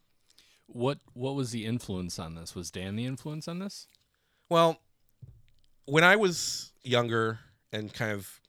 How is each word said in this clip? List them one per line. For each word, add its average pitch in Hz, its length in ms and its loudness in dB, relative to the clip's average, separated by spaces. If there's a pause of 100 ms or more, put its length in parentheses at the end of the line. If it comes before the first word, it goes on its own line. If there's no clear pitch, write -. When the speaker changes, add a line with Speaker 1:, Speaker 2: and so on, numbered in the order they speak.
(680)
Speaker 1:
What, 135 340 -2 (140)
what 131 200 -4
was 131 160 -2
the 110 160 -4
influence 95 520 -4
on 82 160 -10
this? 82 200 -14
Was 87 160 -10
Dan 95 260 -8
the 117 80 -4
influence 151 440 -10
on 170 100 -8
this? 196 300 -12 (600)
Speaker 2:
Well, 165 320 6 (1040)
when 151 180 6
I 185 120 10
was - 560 -2 (100)
younger 117 580 2 (320)
and 107 200 -8
kind 110 200 -4
of 101 360 -10